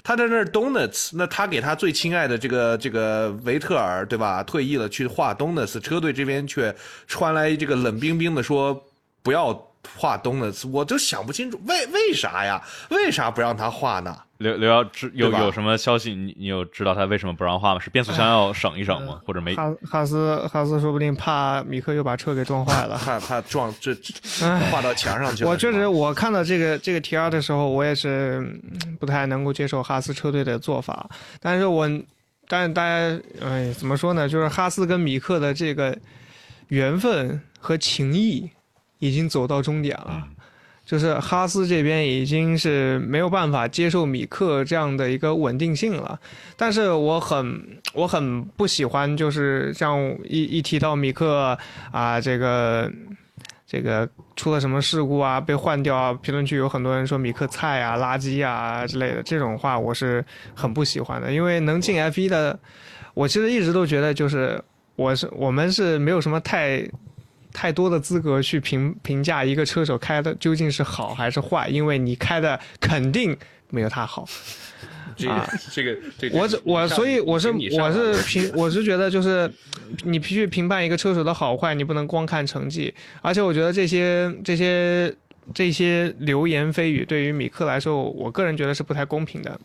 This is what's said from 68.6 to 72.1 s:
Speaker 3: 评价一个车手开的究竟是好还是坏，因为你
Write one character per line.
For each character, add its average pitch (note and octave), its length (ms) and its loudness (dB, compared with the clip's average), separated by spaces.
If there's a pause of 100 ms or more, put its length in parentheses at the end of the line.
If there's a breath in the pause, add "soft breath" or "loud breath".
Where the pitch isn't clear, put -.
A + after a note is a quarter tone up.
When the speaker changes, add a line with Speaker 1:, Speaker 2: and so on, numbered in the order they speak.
Speaker 3:
评 C#3 220 -2
价 D3+ 180 0
一 C3+ 140 2
个 D3+ 100 2
车 D#3+ 200 0
手 C#3 120 0
开 D3 240 0
的 D#3 140 -2
究 D#3+ 180 0
竟 D#3 160 2
是 C#3+ 140 0
好 G#2+ 320 -4
还 B2 160 0
是 C3+ 80 0
坏， C#3+ 300 0
因 D3 160 0
为 C#3+ 120 2
你 B2 160 0